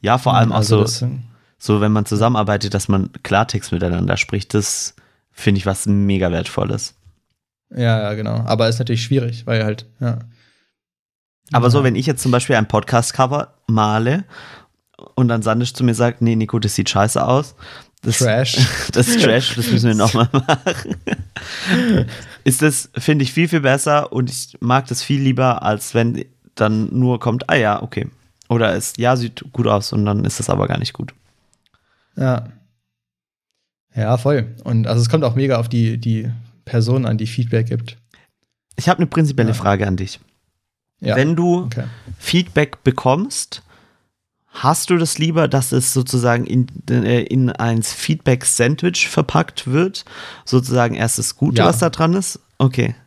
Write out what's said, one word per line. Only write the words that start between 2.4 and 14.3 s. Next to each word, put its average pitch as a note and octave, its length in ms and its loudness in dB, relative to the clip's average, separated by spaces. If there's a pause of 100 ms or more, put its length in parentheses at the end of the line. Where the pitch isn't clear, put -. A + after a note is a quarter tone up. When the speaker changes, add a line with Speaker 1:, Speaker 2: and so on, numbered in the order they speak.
Speaker 1:
dass G2 140 -2
man F#2+ 220 2 (140)
Klartext G#2 500 0
miteinander F2+ 440 0
spricht, - 360 -6
das - 420 -2 (360)
finde G2 280 0
ich F#2+ 60 -6
was F#2+ 200 -2
mega G2 460 2
Wertvolles. G2 640 -4 (760)
Speaker 2:
Ja, A2+ 320 0
ja, G#2 120 -4
genau. A2 320 -4
Aber A2+ 240 2
ist A#2 100 -2
natürlich A#2+ 240 -2
schwierig, A#2+ 420 -2
weil A2+ 200 0
halt, G#2+ 200 -6 (140)
ja. A#2 200 -4 (1300)
Speaker 1:
Aber B2 160 4
so, C3 100 4
Speaker 2:
Ja. C#3 40 2
Speaker 1:
wenn B2 120 2
ich B2+ 100 -2
jetzt C#3+ 180 -2
zum C3 80 2
Beispiel B2 240 2
ein G#2+ 120 2
Podcast-Cover B2 840 0 (140)
male A2 560 2 (920)